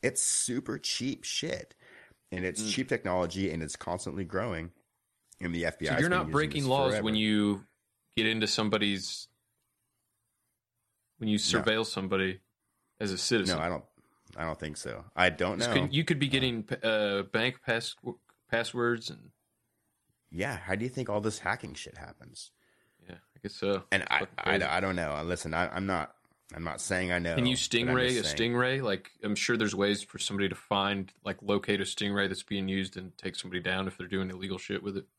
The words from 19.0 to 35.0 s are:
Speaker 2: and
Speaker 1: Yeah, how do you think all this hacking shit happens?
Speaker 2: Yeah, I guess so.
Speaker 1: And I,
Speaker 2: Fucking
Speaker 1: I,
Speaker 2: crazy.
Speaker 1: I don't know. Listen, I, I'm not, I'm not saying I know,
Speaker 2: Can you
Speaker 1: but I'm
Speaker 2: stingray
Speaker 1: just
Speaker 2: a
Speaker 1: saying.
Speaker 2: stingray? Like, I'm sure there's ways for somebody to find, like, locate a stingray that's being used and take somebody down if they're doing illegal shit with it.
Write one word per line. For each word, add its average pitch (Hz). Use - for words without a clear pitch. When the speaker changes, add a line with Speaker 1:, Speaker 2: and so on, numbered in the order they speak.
Speaker 2:
and -
Speaker 1:
Yeah, 98
how 92
do 104
you 127
think 123
all 104
this 104
hacking 90
shit -
happens? -
Speaker 2:
Yeah, 87
I -
guess 101
so. 98
Speaker 1:
And 95
I, 69
Speaker 2:
Fucking -
Speaker 1:
I, -
Speaker 2:
crazy. 85
Speaker 1:
I 73
don't 95
know. 76
Listen, 82
I, 87
I'm 95
not, 90
I'm 82
not 80
saying 92
I 87
know, 85
Speaker 2:
Can 123
you 127
Speaker 1:
but -
I'm 117
Speaker 2:
stingray 127
Speaker 1:
just 101
Speaker 2:
a -
Speaker 1:
saying. 117
Speaker 2:
stingray? 127
Like, 104
I'm 104
sure 120
there's 104
ways 101
for -
somebody 98
to 92
find, 98
like, 95
locate 101
a 95
stingray 101
that's 95
being 98
used 95
and 92
take 92
somebody 92
down 92
if 90
they're 90
doing 95
illegal 92
shit 98
with 98
it. 95